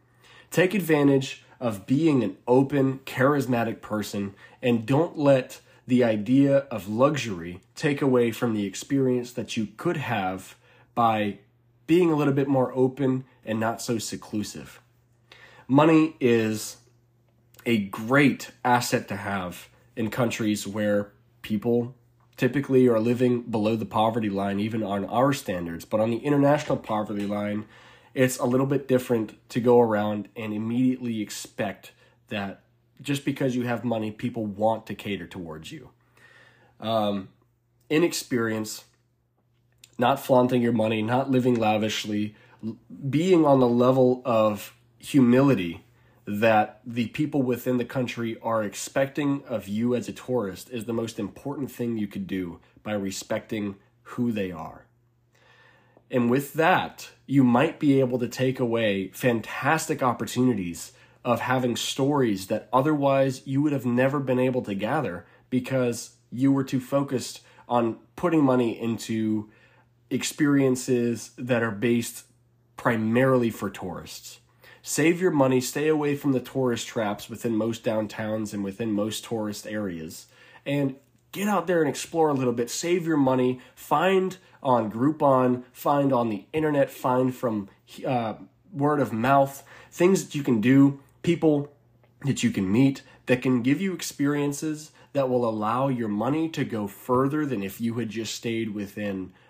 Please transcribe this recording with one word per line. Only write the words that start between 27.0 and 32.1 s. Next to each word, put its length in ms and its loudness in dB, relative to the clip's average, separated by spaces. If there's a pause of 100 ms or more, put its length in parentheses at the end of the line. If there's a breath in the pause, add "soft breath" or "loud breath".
line, 380 -4 (480 loud breath)
it's 260 0
a 60 -4
little 220 2
bit 220 -2
different 640 -2
to 100 -4
go 200 6
around 560 0
and 160 -8
immediately 720 -2
expect 720 -8 (360 soft breath)